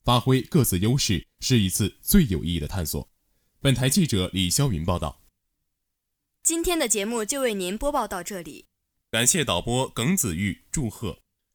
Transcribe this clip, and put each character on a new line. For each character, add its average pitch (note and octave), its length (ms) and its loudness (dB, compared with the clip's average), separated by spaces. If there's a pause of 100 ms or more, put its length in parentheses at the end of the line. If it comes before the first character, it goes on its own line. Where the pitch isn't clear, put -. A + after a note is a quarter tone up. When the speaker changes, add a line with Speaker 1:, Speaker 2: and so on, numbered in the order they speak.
Speaker 1:
发 B2 160 4
挥 C3 200 4
各 - 220 2
自 F#2+ 160 2
优 A2 180 2
势， F#2 300 0 (140)
是 B2+ 180 4
一 F#2+ 100 4
次 - 320 -2
最 G3 260 4
有 F2+ 180 -2
意 F2 100 -2
义 E2 60 -2
的 D2 80 -4
探 F2+ 180 -6
索。 - 240 -6 (500)
本 C3+ 140 2
台 B2+ 160 0
记 E3+ 160 4
者 F#2 260 0
李 F2+ 160 2
霄 C#3 220 2
云 D#2+ 140 -2
报 F2 160 0
道。 D#2 200 -8 (1200)
Speaker 2:
今 E4 180 0
天 E4+ 160 0
的 C#4+ 80 2
节 G3+ 180 -2
目 A3+ 200 -4
就 C4+ 160 -4
为 A#3+ 140 0
您 F#3+ 220 -4
播 C#4+ 140 -4
报 C4 160 -2
到 G3 160 -8
这 F#3 180 -10
里。 D#3 260 -18 (440)
Speaker 1:
感 A2+ 160 0
谢 D#3 180 2
导 F#2 160 0
播 B2 280 -2
耿 D3 280 0
子 F2+ 200 -2
玉、 F#2+ 340 -2
祝 C3+ 180 -2
贺， G#2 300 -8 (360)